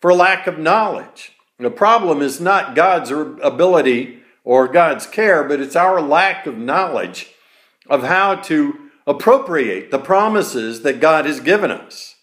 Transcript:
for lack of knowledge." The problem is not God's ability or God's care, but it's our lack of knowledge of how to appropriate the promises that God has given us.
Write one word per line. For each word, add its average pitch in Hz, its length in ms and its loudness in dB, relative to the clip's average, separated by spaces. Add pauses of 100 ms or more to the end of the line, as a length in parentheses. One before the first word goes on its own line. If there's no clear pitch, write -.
for 175 140 6
lack 185 320 2
of 180 120 -6
knowledge." 175 720 -4 (260)
The 120 120 -4
problem 175 520 2
is 139 180 -4
not 170 340 -2
God's 160 360 2
ability 147 1080 0 (220)
or 127 260 2
God's 160 380 2
care, 190 380 2
but 139 160 -2
it's - 160 -4
our 180 240 2
lack 165 460 0
of 131 100 -10
knowledge 120 720 -4 (580)
of 139 160 0
how 185 320 0
to 151 420 -2 (280)
appropriate 151 840 0
the 135 80 -2
promises 160 840 -2
that 127 180 -2
God 156 260 2
has 147 120 -6
given 175 320 0
us. - 520 -14